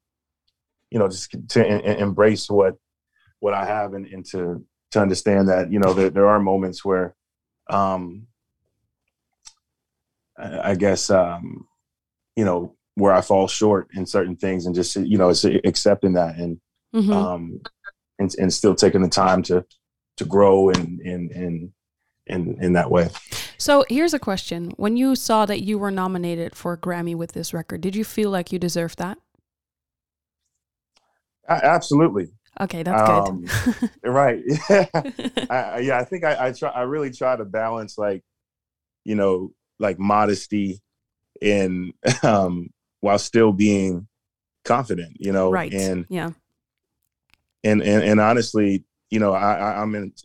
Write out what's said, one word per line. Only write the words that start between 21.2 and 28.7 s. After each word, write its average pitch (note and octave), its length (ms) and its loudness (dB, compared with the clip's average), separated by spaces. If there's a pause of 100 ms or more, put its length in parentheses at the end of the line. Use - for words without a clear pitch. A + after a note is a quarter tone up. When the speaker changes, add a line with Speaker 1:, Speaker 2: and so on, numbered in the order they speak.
Speaker 1:
in, F2 420 -8 (540)
in, F2+ 360 -6
in F2+ 100 2
that F2 180 2
way. E2+ 180 2 (500)
Speaker 2:
So C#4+ 300 4
here's D#4 240 0
a D4 60 0
question. F3+ 580 -6
When G#3+ 200 0
you C4 180 2
saw A3 320 0
that G3+ 160 -4
you G#3 160 -4
were G3 140 -4
nominated F3 640 -4
for F3 160 -6
a E3+ 40 -8
Grammy E3+ 380 -6
with E3+ 180 -8
this - 220 -8
record, E3 260 -8
did F#3+ 140 -4
you G#3+ 100 -2
feel G#3+ 260 -2
like F3+ 200 -4
you F#3 80 -4
deserved E3+ 400 -4